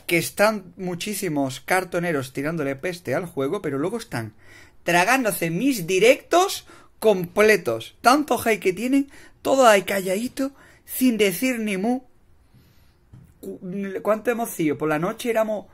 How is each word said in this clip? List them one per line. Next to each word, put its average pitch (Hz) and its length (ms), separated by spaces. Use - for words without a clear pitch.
que 170 100
están 202 640
muchísimos 175 840
cartoneros 175 720
tirándole 143 440
peste 175 380
al 180 120
juego, 151 340
pero 143 160
luego 175 220
están 113 340
tragándose 190 680
mis 208 360
directos 254 800
completos. 185 1040
Tanto 254 420
hate 220 160
que 185 140
tienen, 262 380
todo 269 260
ahí 202 140
calladito, 202 680
sin 254 320
decir 214 400
ni 214 180
mu. 240 280
Cu-, 190 180
¿cuánto 214 300
hemos 226 180
sido? 147 300
Por 156 100
la 151 100
noche 214 300
éramos 220 460